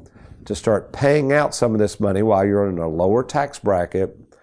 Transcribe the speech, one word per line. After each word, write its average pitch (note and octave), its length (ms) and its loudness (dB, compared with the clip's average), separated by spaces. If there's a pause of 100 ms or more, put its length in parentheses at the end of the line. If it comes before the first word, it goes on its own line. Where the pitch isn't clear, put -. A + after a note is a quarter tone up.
(460)
to G#2 80 -6
start - 380 -2
paying C#3 380 0
out D3 240 0
some A#2 200 0
of G#2+ 40 2
this G#2 220 0
money G2+ 220 0
while G#2 200 4
you're G2+ 240 2
in F#2 120 -4
a E2 100 -4
lower F#2+ 340 2
tax C#3+ 360 -4
bracket? F#2 580 -2 (260)